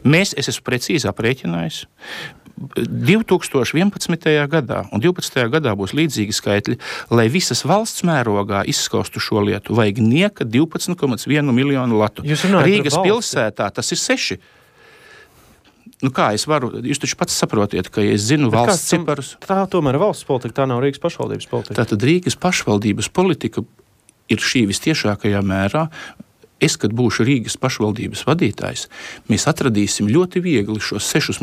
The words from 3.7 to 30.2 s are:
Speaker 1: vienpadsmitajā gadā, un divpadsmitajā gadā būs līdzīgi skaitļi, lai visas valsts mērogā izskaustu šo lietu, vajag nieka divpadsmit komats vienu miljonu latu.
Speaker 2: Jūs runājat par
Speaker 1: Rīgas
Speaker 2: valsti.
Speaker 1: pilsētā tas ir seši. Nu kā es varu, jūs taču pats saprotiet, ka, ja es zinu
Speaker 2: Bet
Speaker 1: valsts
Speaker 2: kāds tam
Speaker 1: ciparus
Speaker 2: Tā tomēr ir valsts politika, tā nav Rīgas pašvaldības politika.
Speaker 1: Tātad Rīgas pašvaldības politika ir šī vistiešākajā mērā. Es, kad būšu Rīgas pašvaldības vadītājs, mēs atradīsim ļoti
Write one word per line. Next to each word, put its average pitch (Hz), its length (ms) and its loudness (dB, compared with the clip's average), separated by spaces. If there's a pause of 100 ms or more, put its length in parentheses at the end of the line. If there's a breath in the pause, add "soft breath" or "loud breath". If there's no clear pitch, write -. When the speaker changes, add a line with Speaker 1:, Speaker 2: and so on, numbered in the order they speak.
Speaker 1:
vienpadsmitajā 160 720 2
gadā, 131 300 0 (100)
un 104 140 -2
divpadsmitajā 151 500 0
gadā 139 240 0
būs 98 160 -4
līdzīgi 120 400 0
skaitļi, 104 440 0 (360 loud breath)
lai 113 160 6
visas 175 400 0
valsts 214 380 0
mērogā 101 580 0
izskaustu - 560 -2
šo 104 240 0
lietu, 104 320 -2
vajag 110 240 2
nieka 139 460 2
divpadsmit 160 500 0
komats 131 320 -2
vienu 143 240 2
miljonu 127 480 2
latu. - 240 -2
Speaker 2:
Jūs 151 220 0
runājat 185 160 6
par 165 80 6
Speaker 1:
Rīgas 156 260 2
Speaker 2:
valsti. 185 140 4
Speaker 1:
pilsētā 120 640 -2
tas 123 160 -4
ir - 80 -2
seši. - 380 -2 (1600 soft breath)
Nu 135 120 0
kā 143 200 2
es 107 160 -2
varu, 143 320 0
jūs 139 200 -4
taču - 160 -4
pats - 200 -4
saprotiet, 104 560 0
ka, 110 120 0
ja 107 120 2
es 101 80 -2
zinu 135 260 2
Speaker 2:
Bet 110 80 4
Speaker 1:
valsts 127 240 2
Speaker 2:
kāds - 60 -6
tam 175 160 2
Speaker 1:
ciparus 143 280 -4 (120)
Speaker 2:
Tā 196 240 0
tomēr 147 280 2
ir 170 60 2
valsts 202 220 0
politika, 123 360 -2
tā 135 80 2
nav 120 120 -2
Rīgas 139 200 -2
pašvaldības 110 480 -6
politika. 113 280 -4
Speaker 1:
Tātad 113 280 2
Rīgas 180 360 2
pašvaldības 110 720 0
politika 180 520 0 (680)
ir 104 80 0
šī 120 320 2
vistiešākajā 104 720 0
mērā. 98 420 0 (720 loud breath)
Es, - 160 2
kad - 240 -2
būšu 120 300 2
Rīgas 127 340 -2
pašvaldības 110 640 -2
vadītājs, 127 640 -2 (420 loud breath)
mēs 107 160 2
atradīsim 107 640 2
ļoti 180 320 2